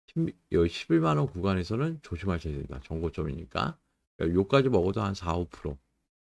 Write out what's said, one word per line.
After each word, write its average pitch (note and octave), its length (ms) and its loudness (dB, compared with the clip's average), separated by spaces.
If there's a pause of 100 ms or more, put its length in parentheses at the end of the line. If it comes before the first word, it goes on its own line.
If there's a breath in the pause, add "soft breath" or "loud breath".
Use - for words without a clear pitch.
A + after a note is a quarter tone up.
십, E3 300 -4 (160)
여기 E2+ 180 4
십일만 D#2+ 480 2
원 D2 80 2
구간에서는 G2 760 -2
조심하셔야 F2 500 -4
됩니다. C#2 320 -8
전고점이니까. D#2+ 920 -4 (380)
그러니까 E2+ 240 2
요까지 C3 280 4
먹어도 G2+ 340 2
한 G2 120 -2
사오 F2 320 -2
프로, - 300 -10 (580)